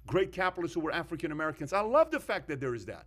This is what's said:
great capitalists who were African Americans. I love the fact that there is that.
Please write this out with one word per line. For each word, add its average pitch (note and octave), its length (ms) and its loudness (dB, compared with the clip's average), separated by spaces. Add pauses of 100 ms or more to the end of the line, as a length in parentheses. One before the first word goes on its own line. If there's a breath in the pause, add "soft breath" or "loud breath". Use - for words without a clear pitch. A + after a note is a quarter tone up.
great F#3+ 260 2
capitalists F3+ 420 0
who E3+ 60 -2
were D#3 120 0
African D#3+ 400 -4
Americans. D#3 420 -2
I G3 80 4
love D4 280 6
the D#4 100 -2
fact F#3+ 280 -4
that C#3 120 -4
there B2+ 140 -2
is G#2 120 -8
that. F#2+ 200 -10